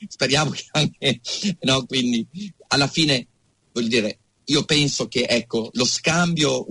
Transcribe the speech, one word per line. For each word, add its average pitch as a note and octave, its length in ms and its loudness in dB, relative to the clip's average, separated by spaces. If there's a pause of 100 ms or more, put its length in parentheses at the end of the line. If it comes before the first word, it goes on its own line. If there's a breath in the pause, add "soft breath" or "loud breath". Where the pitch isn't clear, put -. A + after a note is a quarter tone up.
speriamo C#3 440 0
che - 120 -8 (100)
anche, C#3+ 480 0 (400 loud breath)
no, C3 240 0
quindi B2 420 0 (400 loud breath)
alla C#3 200 0
fine, C#3+ 380 0 (460)
voglio A#2+ 160 -2
dire, A2 320 0 (280)
io C#3+ 160 2
penso C#3+ 440 0
che, A#2+ 200 -2
ecco, A#2 460 -2
lo B2 120 0
scambio, D#3 840 2